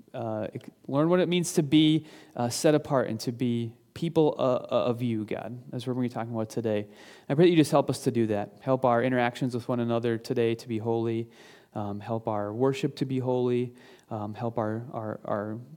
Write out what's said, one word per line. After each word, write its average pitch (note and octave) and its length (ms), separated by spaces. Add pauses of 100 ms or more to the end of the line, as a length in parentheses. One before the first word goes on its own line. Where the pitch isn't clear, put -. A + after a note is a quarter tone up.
(140)
uh, A2 400
ex-, - 160 (180)
learn D3 220
what F3+ 100
it F3 80
means F3 240
to F3 100
be, D#3 440 (280)
uh, A#2+ 140
set D3+ 260
apart C#3+ 360
and A2 100
to - 100
be A#2 440 (180)
people, D#3+ 460
uh, - 40
uh, B2+ 440
of A#2+ 160
you, A2 240
God, A#2+ 320 (160)
as B2 120
we're B2+ 60
gonna B2 160
be A2+ 60
talking A#2 180
about A2 160
today. A2 380 (420)
I C#3+ 60
pray D#3+ 100
that F3 60
you F3 60
just D3 160
help C#3+ 180
us C3 140
to C3+ 60
do A#2 180
that. G#2 340
Help C3 240
our A#2 160
interactions B2 520
with A#2 140
one B2 120
another A#2 360
today A#2 380
to A2+ 120
be A2+ 120
holy. A2+ 500 (460)
Um, G#2 260
help A2+ 260
our G#2 280
worship C3+ 420
to - 80
be C3 140
holy. B2 560 (360)
Um, G#2+ 220
help A#2 240
our, A2 380
our, A2 320
our G#2+ 320 (180)